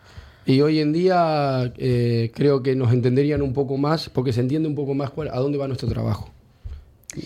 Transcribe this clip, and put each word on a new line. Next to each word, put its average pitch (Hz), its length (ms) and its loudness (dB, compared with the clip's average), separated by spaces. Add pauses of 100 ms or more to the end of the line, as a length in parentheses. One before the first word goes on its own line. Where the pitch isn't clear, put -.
(460)
Y 135 160 4
hoy 156 180 4
en 151 140 2
día, 156 840 2
eh, 120 560 0
creo 143 300 2
que 131 120 2
nos 123 180 2
entenderían 135 480 2
un 131 120 -2
poco 135 240 -2
más, 151 320 0
porque 131 240 -2
se 120 60 -2
entiende 151 300 0
un 143 60 -4
poco 139 180 -4
más 139 160 -4
cuál, 151 200 -8
a 123 100 -6
dónde 143 180 -2
va 139 100 -4
nuestro 123 220 -6
trabajo. 113 400 -4 (960)